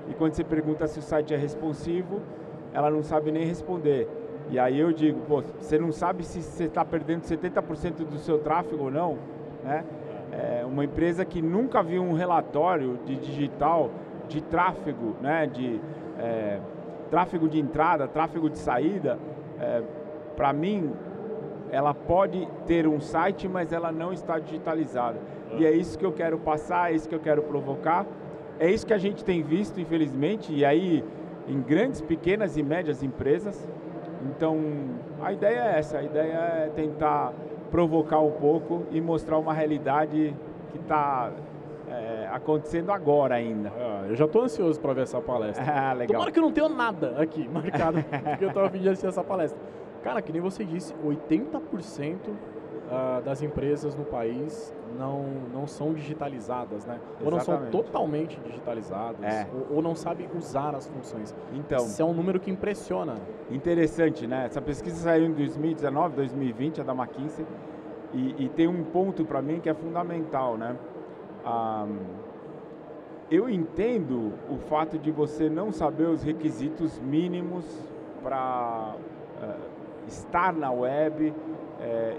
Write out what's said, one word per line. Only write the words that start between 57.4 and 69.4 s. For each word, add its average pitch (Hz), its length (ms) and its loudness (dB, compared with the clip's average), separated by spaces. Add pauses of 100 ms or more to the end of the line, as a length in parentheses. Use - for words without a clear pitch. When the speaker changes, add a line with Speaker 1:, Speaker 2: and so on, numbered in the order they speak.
Speaker 1:
Exatamente. 131 160 -2
Speaker 2:
totalmente 156 720 0
digitalizadas, 110 800 -6
Speaker 1:
É. 107 240 0 (220)
Speaker 2:
ou, 147 80 0
ou 160 40 4
não 165 140 0
sabem 170 420 -4
usar 147 380 -2
as 135 120 -8
funções. 120 480 -10 (180)
Speaker 1:
Então. 143 260 0
Speaker 2:
Esse 117 220 0
é 160 40 4
um 170 80 4
número 180 260 2
que 190 120 -4
impressiona. 185 640 -2 (340)
Speaker 1:
Interessante, 156 800 4
né? 127 180 0
Essa 143 160 -4
pesquisa 147 360 -4
saiu 165 280 6
em 165 80 4
dois 143 240 0
mil 156 140 2
e - 20 2
dezenove, 143 420 2
dois 131 180 0
mil 135 140 0
e 120 40 0
vinte, 143 280 -2
a 143 40 -2
da 131 100 -2
McKinsey, 131 520 -4 (680)
e, 131 320 0
e 127 40 0
tem 165 180 4
um 175 160 2
ponto 180 420 2
pra 139 160 0